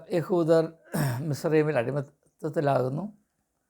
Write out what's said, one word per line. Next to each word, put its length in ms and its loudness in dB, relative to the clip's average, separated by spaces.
യഹൂദർ 480 4
മിസ്രൈമിൽ 480 0
അടിമത്തത്തിലാകുന്നു. 1300 -2